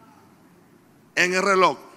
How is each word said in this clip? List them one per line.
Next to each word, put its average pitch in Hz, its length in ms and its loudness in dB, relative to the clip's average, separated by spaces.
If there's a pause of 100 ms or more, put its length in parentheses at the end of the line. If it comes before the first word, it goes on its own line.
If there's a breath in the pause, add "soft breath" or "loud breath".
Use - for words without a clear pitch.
(1160)
en 180 200 0
el 185 80 -2
reloj, 190 340 0 (200)